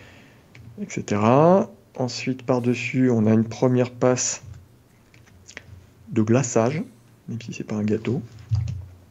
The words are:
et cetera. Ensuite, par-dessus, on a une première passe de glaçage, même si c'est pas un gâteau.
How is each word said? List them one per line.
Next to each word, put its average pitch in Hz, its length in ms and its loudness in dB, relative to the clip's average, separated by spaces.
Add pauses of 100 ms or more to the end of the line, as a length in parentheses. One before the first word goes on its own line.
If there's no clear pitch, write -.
(800)
et 202 80 -8
cetera. 135 840 4 (260)
Ensuite, 127 480 -6
par-dessus, 127 680 0
on 113 160 2
a 110 60 4
une 113 120 4
première 123 460 0
passe - 520 0 (1700)
de 113 120 0
glaçage, 120 600 0 (460)
même 117 120 -8
si 120 120 -12
c'est - 120 -10
pas 110 100 -6
un 107 100 -4
gâteau. 107 380 -2 (880)